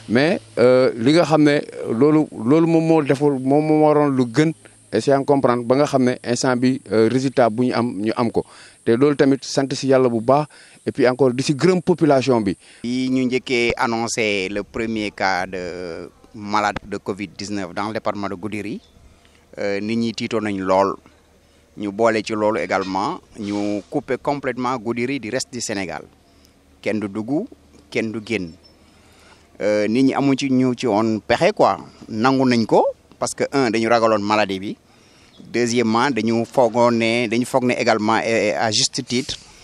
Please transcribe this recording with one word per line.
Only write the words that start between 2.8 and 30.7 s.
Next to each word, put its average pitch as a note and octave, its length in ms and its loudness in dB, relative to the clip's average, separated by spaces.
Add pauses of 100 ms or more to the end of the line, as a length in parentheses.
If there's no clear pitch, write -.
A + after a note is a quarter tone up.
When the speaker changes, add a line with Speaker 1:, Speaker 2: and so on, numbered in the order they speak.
Speaker 1:
moo D#3+ 180 4
deful, C#3 360 0
moom C#3 260 2
moo D#3 220 4
waroon D3 300 4
lu B2+ 100 2
gën, D#3 240 2 (420)
et G#2 80 0
c'est C#3 120 2
à C3+ 100 2
comprendre B2+ 400 2
ba B2 140 2
nga D3 80 4
xam C#3 180 0
ne B2 120 2 (100)
instant B2 320 0
bi, B2+ 240 0 (100)
euh, A2 180 4
résultat B2+ 400 2
bu A#2 180 -2
ñu B2 80 0
am, A#2 220 -2
ñu G#2+ 200 -2
am A#2+ 160 0
ko. F2+ 120 -2 (400)
Te A2+ 120 2
loolu C#3+ 180 2
tamit C#3 300 4
sant C3+ 280 -4
si C3+ 140 -6
Yàlla C3 220 4
bu A#2 120 -2
baax, C3+ 260 2 (380)
et A2+ 60 -6
puis A#2 160 2
encore B2+ 260 2
di C3 120 -4
si D3+ 100 0
gërëm E3+ 280 2
population C3+ 580 2
bi. F#2+ 160 -2 (260)
Speaker 2:
Yi B2+ 260 -2
ñu C3 180 0
njëkkee A#2+ 500 0
annoncé A2+ 760 -2
le G2+ 140 -6
premier A2+ 480 -6
cas F#2+ 340 -2
de F2+ 640 -10 (240)
malade G#2 500 -2
de G2 120 -10
covid G2 320 -8 (100)
dix-neuf G2 340 -8
dans G2+ 140 -6
le A2 80 -6
département G#2 340 -6
de G2 60 -10
Goudiri, G#2 460 -10 (800)
euh, G2+ 220 -2
nit G#2+ 160 -4
ñi A#2 160 -2
tiitoon A2+ 300 -6
nañ G2+ 160 -4
lool. F#2+ 380 2 (840)
Ñu G#2 140 -6
boole A2 340 0
ci A2 60 -8
loolu G#2+ 280 0
également, F#2+ 600 -4 (180)
ñu G#2 500 -4
couper C3 320 -6
complètement B2+ 560 -6
Goudiri A#2+ 440 -6
du G#2+ 100 -12
reste B2+ 220 -8
du A#2+ 80 -10
Sénégal. F#2+ 420 -8 (800)
Kenn G#2+ 160 -4
du G#2 100 -6
dugg, A#2+ 380 -6 (420)
kenn A2 220 -4
du A2+ 160 -8
génn. F#2+ 240 -4 (1120)
Euh, G#2+ 260 0
nit A2+ 160 2
ñi C3+ 120 2
amuñ C3+ 220 2
ci, C#3 140 -4
ñu B2+ 260 2